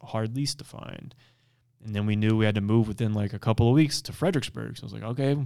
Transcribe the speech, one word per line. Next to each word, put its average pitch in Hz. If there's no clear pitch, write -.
a -
hard 110
lease 139
to -
find. -
And 110
then 104
we 107
knew 107
we 110
had 107
to 107
move 107
within, 107
like, 104
a -
couple 113
of 123
weeks 147
to -
Fredericksburg. 117
So -
I -
was 104
like, 107
"Okay, 135